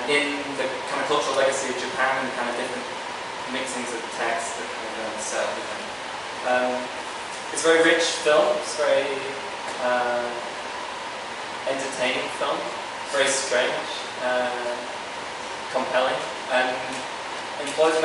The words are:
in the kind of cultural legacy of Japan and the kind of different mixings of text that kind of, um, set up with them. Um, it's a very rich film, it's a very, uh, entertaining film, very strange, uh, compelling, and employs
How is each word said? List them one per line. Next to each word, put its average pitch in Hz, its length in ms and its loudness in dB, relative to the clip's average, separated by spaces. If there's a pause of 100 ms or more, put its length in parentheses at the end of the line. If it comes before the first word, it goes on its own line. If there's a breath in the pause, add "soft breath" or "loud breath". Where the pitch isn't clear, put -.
in 143 320 2 (160)
the 131 160 0 (160)
kind 139 160 -2
of - 80 -2
cultural 139 240 2
legacy - 340 4
of 127 140 0
Japan - 400 0
and 127 80 -2
the - 80 -6
kind - 100 0
of - 80 -2
different - 300 -4 (640)
mixings 123 400 -4
of 113 80 -4 (160)
text - 400 -2
that - 160 -6
kind - 160 -6
of, 110 160 -6
um, 107 160 -4
set - 240 -2
up - 160 0
with - 80 -6
them. - 160 -6 (640)
Um, 123 260 4 (800)
it's - 160 0
a - 80 8
very 165 80 8
rich 165 240 8 (160)
film, 151 400 8
it's - 160 -4
a 143 80 4
very, 135 320 4 (640)
uh, 123 480 2 (1400)
entertaining 131 720 0
film, - 180 0 (540)
very 139 160 4
strange, - 640 2 (320)
uh, 123 560 0 (960)
compelling, - 480 2 (320)
and 131 160 4 (840)
employs 156 480 4